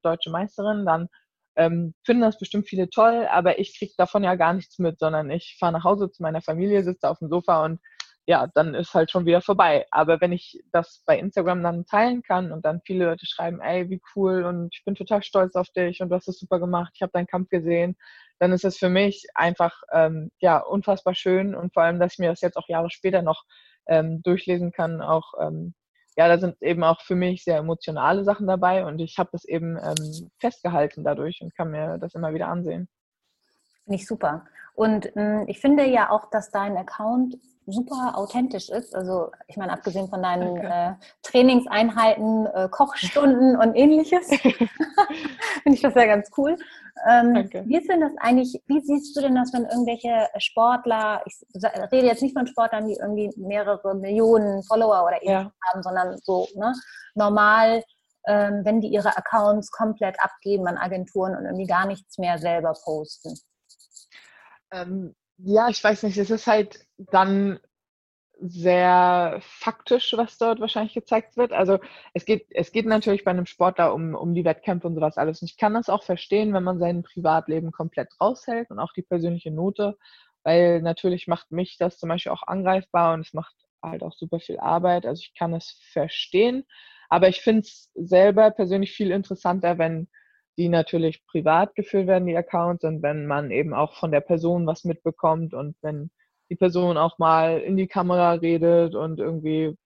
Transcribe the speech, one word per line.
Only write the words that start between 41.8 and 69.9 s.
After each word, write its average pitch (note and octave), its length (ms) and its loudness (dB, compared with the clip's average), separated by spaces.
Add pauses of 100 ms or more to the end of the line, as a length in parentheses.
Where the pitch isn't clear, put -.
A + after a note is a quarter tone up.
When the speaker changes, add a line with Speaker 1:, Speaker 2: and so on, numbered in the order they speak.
Speaker 2:
äh, F#3 220 -2
Kochstunden C4 880 4
und A3+ 180 4
Ähnliches, D#4 520 6
<laughs> C#4+ 120 2 (680)
Speaker 1:
<laughs> D#4+ 560 -8
Speaker 2:
finde C#4+ 120 6
ich - 60 0
das C4+ 140 4
ja A#3+ 100 8
ganz G#3 320 2
cool. D4+ 200 0 (500)
Ähm, A#3+ 260 8
Speaker 1:
Danke. G3 300 -2
Speaker 2:
wie A#3 140 0
ist F4 120 -4
denn F4 120 2
das D4 160 0
eigentlich, B3+ 500 2
wie C#4+ 140 2
siehst C#4+ 340 -2
du C#4+ 60 -2
denn C4 140 2
das, B3+ 180 0
wenn A#3+ 120 -2
irgendwelche A#3 720 -2
Sportler, A3+ 880 0
ich - 100 -16 (180)
sa-, G3 160 -4 (220)
rede B3+ 160 4
jetzt A#3 140 2
nicht C4+ 160 -2
von B3 100 -2
Sportlern, A3+ 400 -2
die G#3 120 -4
irgendwie G#3 380 -4
mehrere G3 580 -4
Millionen G#3 680 2
Follower G#3+ 400 2
oder E3+ 180 0
ähnliches F#3+ 220 0
Speaker 1:
Ja. G3+ 80 -12 (200)
Speaker 2:
haben, F#3 120 -6
sondern F#3 400 -4
so, F#3 320 0
ne, G#3+ 180 -2 (420)
normal, G#3 680 4 (440)
ähm, G3+ 360 0
wenn G#3+ 180 2
die G#3 80 -4
ihre G3+ 280 0
Accounts G#3 540 0
komplett G#3+ 480 -4
abgeben G3 480 -2
an F3 100 -4
Agenturen F#3 580 -4
und F#3 100 -8
irgendwie F#3 220 -6
gar F#3 180 0
nichts G3 320 -10
mehr F3 220 -2
selber E3 340 -2 (100)
posten? - 520 -10 (1400)
Speaker 1:
Ähm, F#3 440 -10 (220)
ja, G#3 320 2
ich - 140 -4
weiß G#3 200 0
nicht, G3+ 140 -2
es G3+ 120 -2
ist A3 180 -2
halt G#3+ 400 0 (100)
dann G3 600 0 (840)
sehr F3+ 1000 2
faktisch, - 760 -4